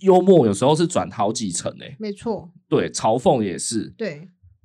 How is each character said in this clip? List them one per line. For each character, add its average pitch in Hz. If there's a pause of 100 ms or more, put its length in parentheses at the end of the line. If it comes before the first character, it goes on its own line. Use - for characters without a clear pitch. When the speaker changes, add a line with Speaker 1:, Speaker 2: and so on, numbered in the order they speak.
Speaker 1:
幽 185
默 180
有 101
时 123
候 147
是 170
转 92
好 104
几 110
层 - (100)
欸。 -
Speaker 2:
没 214
错。 202 (160)
Speaker 1:
对， 101
嘲 113
讽 135
也 90
是。 90
Speaker 2:
对。 175 (360)